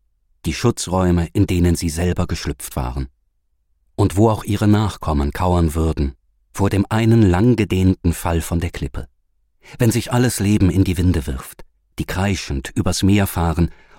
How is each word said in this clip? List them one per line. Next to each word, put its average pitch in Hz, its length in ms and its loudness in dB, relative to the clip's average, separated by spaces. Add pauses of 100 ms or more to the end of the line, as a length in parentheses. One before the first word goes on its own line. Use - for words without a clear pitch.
(440)
Die 82 100 -4
Schutzräume, 90 800 0
in 101 140 2
denen 87 280 2
sie 85 160 -2
selber 87 360 -2
geschlüpft - 500 -8
waren. 64 320 -6 (880)
Und 92 200 0
wo 110 140 4
auch 104 140 -4
ihre 104 240 0
Nachkommen 82 640 0
kauern 87 420 0
würden, 78 400 -2 (380)
vor 98 180 0
dem 98 180 0
einen 113 340 4
lang 104 340 4
gedehnten 92 560 2
Fall 85 280 -2
von 85 200 -4
der 87 100 -4
Klippe. - 380 -10 (680)
Wenn 117 120 2
sich 110 220 -4
alles 123 280 0
Leben 101 300 2
in 92 140 2
die 90 120 -2
Winde 87 300 0
wirft, - 380 -10 (340)
die 80 60 -6
kreischend 92 680 -4
übers 92 280 -2
Meer 98 240 4
fahren 85 440 0 (280)